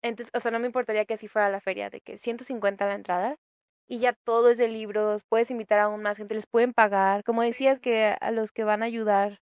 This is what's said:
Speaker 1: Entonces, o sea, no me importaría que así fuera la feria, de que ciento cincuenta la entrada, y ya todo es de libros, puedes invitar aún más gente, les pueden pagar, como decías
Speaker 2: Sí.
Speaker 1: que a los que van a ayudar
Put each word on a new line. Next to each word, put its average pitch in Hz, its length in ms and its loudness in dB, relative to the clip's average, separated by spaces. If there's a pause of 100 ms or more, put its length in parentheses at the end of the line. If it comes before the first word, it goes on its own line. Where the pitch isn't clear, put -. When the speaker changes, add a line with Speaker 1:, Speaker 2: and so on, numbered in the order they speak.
Speaker 1:
Entonces, 233 320 -8
o 247 60 -2
sea, 233 100 -2
no 226 100 -2
me 240 60 -4
importaría 233 400 -2
que 226 80 -4
así 214 140 -12
fuera 208 220 2
la 196 100 -4
feria, 196 300 -6
de - 120 -16
que - 160 -16
ciento 240 260 -6
cincuenta 202 420 -2
la 202 80 -2
entrada, 202 420 -4 (520)
y 240 100 -8
ya 240 140 2 (120)
todo 233 260 4
es 233 80 2
de 233 100 2
libros, 214 600 -2
puedes 226 220 2
invitar 220 300 0
aún 214 220 0
más 208 160 -4
gente, 214 160 -8
les 220 120 -6
pueden 240 280 2
pagar, 202 500 4
como 233 180 0
decías 262 340 2
Speaker 2:
Sí. 262 60 -18
Speaker 1:
que 220 380 2
a 220 100 -4
los 220 220 -4
que 226 120 -6
van 214 180 0
a 226 40 -2
ayudar 208 540 0 (140)